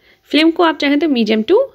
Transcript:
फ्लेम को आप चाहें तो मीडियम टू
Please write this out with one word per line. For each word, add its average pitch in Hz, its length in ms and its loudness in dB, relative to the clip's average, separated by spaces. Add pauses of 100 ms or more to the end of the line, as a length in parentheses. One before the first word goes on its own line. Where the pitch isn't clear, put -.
(320)
फ्लेम 320 200 2
को 349 120 0
आप 311 140 0
चाहें 294 220 -2
तो 330 100 -2
मीडियम 220 340 0
टू 415 180 2 (140)